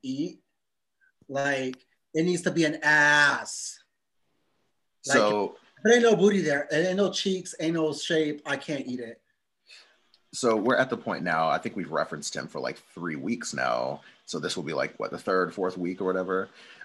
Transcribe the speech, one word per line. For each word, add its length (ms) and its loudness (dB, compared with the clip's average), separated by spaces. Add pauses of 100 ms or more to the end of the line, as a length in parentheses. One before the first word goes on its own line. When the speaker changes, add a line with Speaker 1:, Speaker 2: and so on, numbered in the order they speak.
Speaker 1:
eat. 360 -6 (880)
Like, 500 -2 (360)
it 100 2
needs 200 2
to 80 0
be 140 2
an 180 -2
ass. 960 4 (1300)
Like, 100 4
Speaker 2:
So 380 2 (280)
Speaker 1:
there 120 8
ain't 80 6
no 120 8
booty 260 4
there. 280 0
There 180 2
ain't 100 -2
no 140 2
cheeks, 480 -4
ain't 160 0
no 180 0
shape. 520 -2
I 120 -4
can't 280 -6
eat 140 -6
it. 220 -12 (1120)
Speaker 2:
So 220 2
we're 200 2
at 160 2
the 60 -4
point 260 -6
now, 260 2
I 80 2
think 180 -6
we've 160 -8
referenced 440 -4
him 120 -8
for, 120 -10
like, 180 -6 (160)
three 220 -6
weeks 380 -6
now. 480 -2 (240)
So 140 -8
this 160 -4
will 80 -6
be, 100 -6
like, 260 -4
what, 120 -6
the 60 -10
third, 360 0
fourth 240 -4
week 240 -4
or 40 -2
whatever. 440 -2 (360)